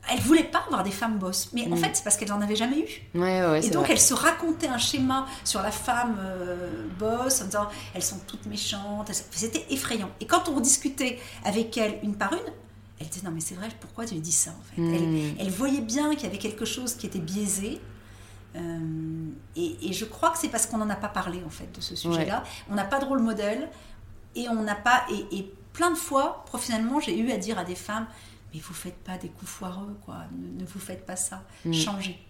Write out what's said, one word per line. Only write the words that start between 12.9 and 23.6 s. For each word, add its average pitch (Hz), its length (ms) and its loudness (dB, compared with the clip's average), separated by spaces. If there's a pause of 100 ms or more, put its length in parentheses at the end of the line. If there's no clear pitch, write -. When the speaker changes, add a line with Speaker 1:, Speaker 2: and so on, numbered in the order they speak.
Speaker 1:
elles 156 80 -8
disaient, 190 180 -8
non, 175 80 -2
mais 165 60 -4
c'est 180 160 -6
vrai, 202 120 -6 (120)
pourquoi - 260 -8
tu 226 80 -6
dis 160 180 -2
ça, - 200 2
en - 220 -14
fait ? 175 60 -2
Speaker 2:
Mm. 165 140 4
Speaker 1:
Elles, 160 520 2
elles 190 60 0
voyaient 269 280 2
bien 285 340 2
qu'il 294 100 -6
y - 20 -2
avait 190 120 -4
quelque 214 260 -4
chose 247 300 -4
qui - 120 -8
était - 120 -4
biaisé. 196 600 -2 (760)
Euh, 160 720 -4 (280)
et, 170 320 -2
et 190 40 -2
je 220 120 -2
crois 320 260 2
que 339 80 0
c'est 302 100 0
parce 226 180 2
qu'on 226 120 -2
n'en 214 120 0
a 196 60 0
pas 202 120 -4
parlé, 180 380 -2
en 156 40 -8
fait, 165 260 -12
de - 40 -10
ce 175 160 -6
sujet-là. 170 420 2
Speaker 2:
Ouais. 254 100 -6 (220)
Speaker 1:
On 208 40 -4
n'a 196 100 2
pas 269 160 2
de 277 40 0
rôle 269 160 4
modèle, 226 480 2 (680)